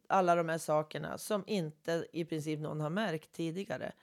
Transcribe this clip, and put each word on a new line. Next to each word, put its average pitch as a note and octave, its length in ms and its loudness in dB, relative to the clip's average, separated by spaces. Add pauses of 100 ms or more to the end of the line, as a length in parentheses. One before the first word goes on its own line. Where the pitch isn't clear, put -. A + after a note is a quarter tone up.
alla F3 280 6
de E3+ 140 2
här E3 80 0
sakerna D3+ 600 0
som G3+ 300 -2
inte E3 680 -2
i E3+ 120 -2
princip D3+ 340 -2
någon D3+ 220 -4
har D3+ 80 -2
märkt F3 420 -4
tidigare. E3+ 600 -4 (120)